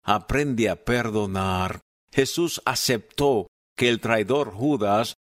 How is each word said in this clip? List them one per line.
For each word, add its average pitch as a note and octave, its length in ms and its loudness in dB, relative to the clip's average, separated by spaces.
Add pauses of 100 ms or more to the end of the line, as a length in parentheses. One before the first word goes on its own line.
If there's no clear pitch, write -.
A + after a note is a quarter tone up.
Aprende A2+ 640 0
a F2 160 -4
perdonar. G2 960 -2 (320)
Jesús D#3 540 0
aceptó B2+ 800 0 (280)
que B2 140 2
el F3 120 2
traidor A2+ 520 0
Judas A2 640 0 (260)